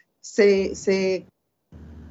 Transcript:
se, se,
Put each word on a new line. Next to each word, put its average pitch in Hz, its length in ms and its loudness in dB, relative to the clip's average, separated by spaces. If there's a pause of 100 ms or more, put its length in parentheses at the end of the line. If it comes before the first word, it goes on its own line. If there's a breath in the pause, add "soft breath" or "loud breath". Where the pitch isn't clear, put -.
(200 soft breath)
se, 196 540 2
se, 190 520 -2 (840)